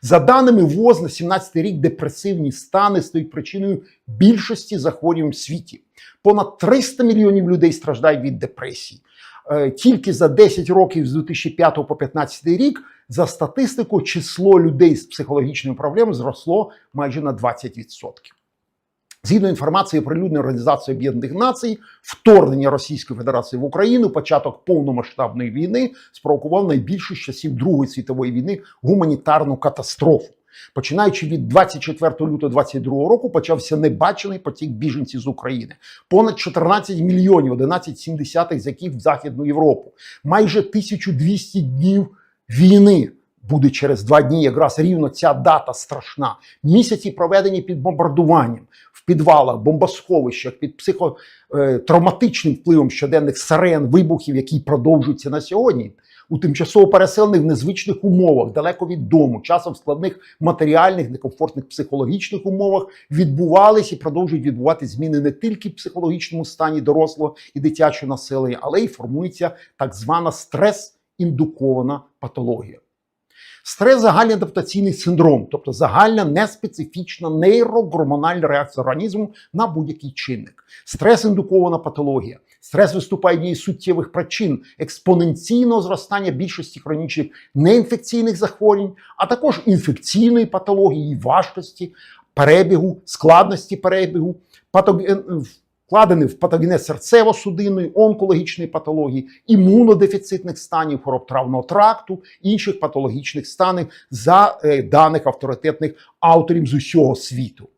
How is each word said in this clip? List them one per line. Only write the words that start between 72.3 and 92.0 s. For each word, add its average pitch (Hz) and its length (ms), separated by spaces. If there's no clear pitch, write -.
Стрес — 247 360
загальний 220 340
адаптаційний 190 580
синдром, 160 580
тобто - 220
загальна 190 520
неспецифічна 175 1040
нейрогормональна 170 1200
реакція 143 340
організму 208 520
на 220 140
будь-який 151 440
чинник. - 520
Стрес-індукована 190 920
патологія. 143 600
Стрес 170 340
виступає 180 420
однією 165 180
з - 40
суттєвих 170 520
причин 175 500
експоненційного 190 1000
зростання 190 500
більшості 165 480
хронічних 156 480
неінфекційних 226 800
захворювань, 202 580
а 196 80
також 240 400
інфекційної 220 800
патології, 190 560
її 147 140
важкості, 175 800